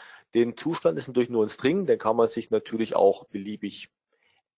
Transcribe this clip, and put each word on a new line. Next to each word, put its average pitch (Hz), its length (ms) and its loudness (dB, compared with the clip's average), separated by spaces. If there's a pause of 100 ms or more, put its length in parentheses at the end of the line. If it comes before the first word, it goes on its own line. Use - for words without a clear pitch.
(360)
Den 117 200 2
Zustand 160 420 -2
ist 131 100 -10
natürlich 123 220 0
nur 113 140 0
ein 107 60 0
String, 175 360 0
den 120 140 2
kann 113 160 0
man 113 140 4
sich - 220 -6
natürlich 110 440 -4
auch 98 300 4
beliebig 104 640 -12 (680)